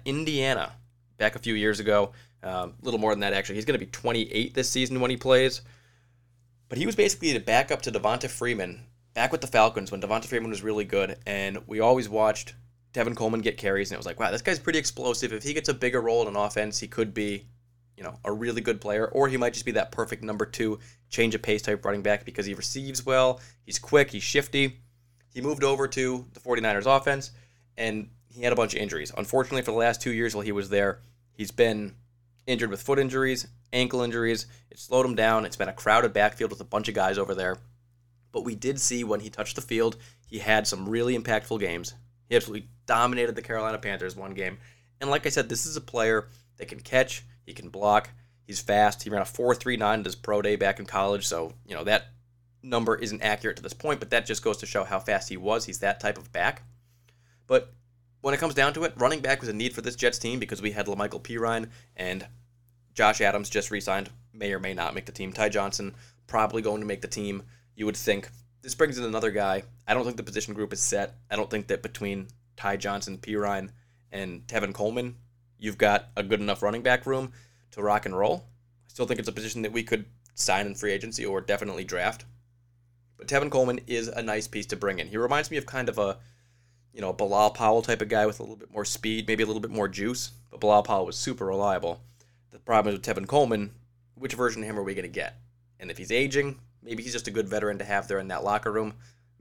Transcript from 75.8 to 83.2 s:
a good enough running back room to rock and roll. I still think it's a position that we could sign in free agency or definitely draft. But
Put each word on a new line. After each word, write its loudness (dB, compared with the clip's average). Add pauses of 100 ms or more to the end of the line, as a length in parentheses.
a -2
good 2
enough -2
running 0
back 2
room -2 (400)
to -10
rock 2
and -4
roll. 2 (400)
I -20
still -4
think -2
it's -6
a -6
position -6
that -4
we -2
could -2 (300)
sign 2
in -6
free -2
agency -4
or -2
definitely -2
draft. -4 (920)
But -14